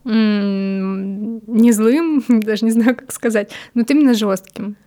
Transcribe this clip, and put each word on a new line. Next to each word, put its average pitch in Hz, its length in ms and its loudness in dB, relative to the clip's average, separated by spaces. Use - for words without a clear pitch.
м, 202 1400 -2
не 233 260 4
злым, 262 520 2
<laughs> 226 160 2
даже 214 240 -2
не 226 60 2
знаю, 233 240 2
как - 160 -18
сказать, 220 380 -2
но 240 80 0
вот 240 100 0
именно 277 220 4
жестким. 208 640 -4